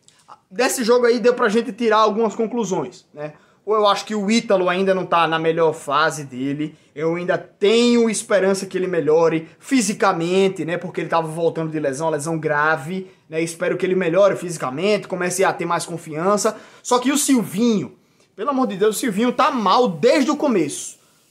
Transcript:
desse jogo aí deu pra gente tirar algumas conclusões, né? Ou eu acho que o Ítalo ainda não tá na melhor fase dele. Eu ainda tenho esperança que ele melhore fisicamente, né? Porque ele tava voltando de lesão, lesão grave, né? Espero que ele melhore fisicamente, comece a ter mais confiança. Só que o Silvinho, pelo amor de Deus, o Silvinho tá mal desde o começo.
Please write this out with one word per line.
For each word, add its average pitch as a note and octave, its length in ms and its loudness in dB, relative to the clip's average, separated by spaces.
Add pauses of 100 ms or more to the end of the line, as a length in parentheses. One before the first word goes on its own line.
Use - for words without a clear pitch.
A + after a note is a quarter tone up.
(500)
desse B3+ 340 -2
jogo A#3+ 220 4
aí A#3+ 140 4
deu A#3+ 140 4
pra A#3+ 160 0
gente A3+ 220 0
tirar G#3+ 260 2
algumas G#3+ 360 2
conclusões, G3 800 -4
né? D3+ 200 -12 (320)
Ou G#3+ 100 0
eu G#3 120 4
acho G3 160 2
que A3 100 -8
o G#3 160 -2
Ítalo G#3+ 380 2
ainda F#3+ 260 2
não F3+ 120 -4
tá E3+ 200 2
na D#3+ 140 0
melhor D#3+ 320 2
fase D3+ 540 -2
dele. C#3+ 500 -6 (180)
Eu E3 220 -2
ainda F3+ 220 -2
tenho A#3 720 2
esperança G3 560 0
que F#3 120 -6
ele F#3 100 -2
melhore D#3+ 600 2 (100)
fisicamente, F#3+ 1080 0
né? E3+ 120 -4
Porque F3+ 220 -10
ele E3 80 -6
tava E3 220 -2
voltando D#3+ 420 -2
de D#3 80 -6
lesão, D3 300 -2
lesão D#3 280 -4
grave, D#3 720 -2 (200)
né? D#3+ 120 -4
Espero F3 360 -4
que - 80 -4
ele F#3 100 2
melhore F#3 400 2
fisicamente, E3+ 720 -4
comece F3+ 380 -2
a D#3 80 2
ter E3+ 120 -6
mais E3+ 200 -2
confiança. F3+ 720 -2 (240)
Só B3 180 0
que B3 100 -2
o C#4+ 80 2
Silvinho, G#3+ 800 0 (400)
pelo A3+ 140 -6
amor C4 180 0
de G3+ 80 -6
Deus, G#3 220 0
o - 20 -8
Silvinho A#3 320 0
tá C#4 180 2
mal A#3 380 2
desde A#3 420 2
o D4 60 0
começo. G3+ 600 -2 (340)